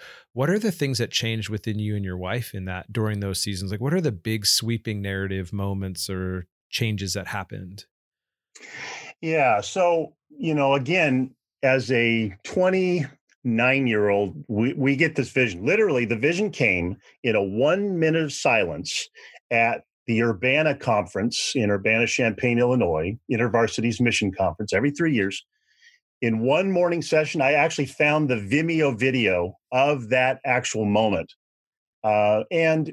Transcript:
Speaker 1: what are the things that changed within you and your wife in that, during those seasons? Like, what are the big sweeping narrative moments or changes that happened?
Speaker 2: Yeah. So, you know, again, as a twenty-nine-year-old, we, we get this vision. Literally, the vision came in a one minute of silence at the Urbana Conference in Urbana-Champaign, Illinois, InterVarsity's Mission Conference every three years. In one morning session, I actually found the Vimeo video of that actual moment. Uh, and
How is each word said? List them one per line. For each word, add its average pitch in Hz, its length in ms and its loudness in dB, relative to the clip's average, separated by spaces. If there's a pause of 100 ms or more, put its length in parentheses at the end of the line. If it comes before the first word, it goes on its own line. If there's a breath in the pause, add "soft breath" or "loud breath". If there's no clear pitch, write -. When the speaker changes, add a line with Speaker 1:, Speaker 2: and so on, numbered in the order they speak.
(320 loud breath)
Speaker 1:
what 131 160 -2
are 202 100 0
the 165 140 0
things 135 260 -2
that 117 120 -4
changed 113 400 -4
within 107 280 -4
you 107 160 -2
and 101 100 -4
your 90 120 -6
wife 95 380 -6
in 92 100 -8
that, 92 280 -8
during 107 280 -2
those 98 200 -4
seasons? 95 300 -6
Like, 107 100 -6
what 135 120 -2
are 185 80 0
the 151 100 0
big 104 360 -4
sweeping 110 560 -2
narrative 98 500 -4
moments 98 560 -4
or 92 380 -4 (240)
changes 101 420 -2
that 98 160 -6
happened? 98 560 -10 (1400 loud breath)
Speaker 2:
Yeah. 143 400 4
So, 170 540 0 (160)
you 160 240 -2
know, 139 200 4
again, 135 600 0 (280)
as 131 300 2
a 113 500 2
twenty-nine-year-old, 123 2000 0
we, 113 240 0
we 139 240 0
get 160 180 0
this 127 160 -2
vision. 104 340 0
Literally, 160 420 2
the 113 100 -2
vision 170 340 0
came 92 460 0 (260 soft breath)
in 113 140 0
a 101 60 2
one 165 560 0
minute 160 260 2
of 139 80 -6
silence 92 760 -2 (420 loud breath)
at 117 320 2 (240)
the 117 160 2
Urbana 127 520 2
Conference - 800 -2
in 107 160 2
Urbana-Champaign, 113 880 0
Illinois, 107 600 0 (120)
InterVarsity's 117 680 0
Mission 110 320 2
Conference 95 400 -2
every 120 180 2
three 156 240 -2
years. 98 300 -2 (760 soft breath)
In 113 200 0
one 160 320 2
morning 175 280 0
session, 156 400 0
I 135 120 4
actually 147 340 2
found 151 420 2
the 127 60 2
Vimeo 143 640 0
video 101 580 2 (140)
of 131 380 2
that 127 360 2
actual 123 400 -2
moment. 104 480 2 (680)
Uh, 107 480 4
and 160 420 0